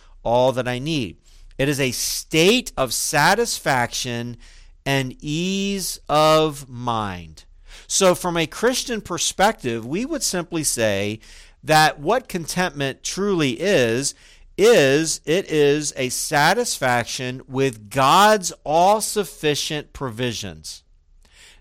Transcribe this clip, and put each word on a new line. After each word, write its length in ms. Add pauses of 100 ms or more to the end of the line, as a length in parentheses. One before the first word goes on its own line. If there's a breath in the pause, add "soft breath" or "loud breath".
(220 soft breath)
all 300
that 160
I 100
need. 380 (400 soft breath)
It 140
is 100
a 120
state 840
of 160
satisfaction 1400 (480 soft breath)
and 360
ease 840
of 640
mind. 800 (400 loud breath)
So 280
from 220
a 100
Christian 540
perspective, 880
we 200
would 160
simply 420
say 560 (420 loud breath)
that 360
what 300
contentment 760
truly 580
is, 540 (420 soft breath)
is 680
it 260
is 460
a 120
satisfaction 1400
with 440
God's 640 (120)
all-sufficient 1300
provisions. 880 (800 loud breath)